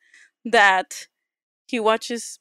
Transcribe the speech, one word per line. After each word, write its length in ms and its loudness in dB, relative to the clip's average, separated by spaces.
that 600 2
he 120 -6
watches 600 -4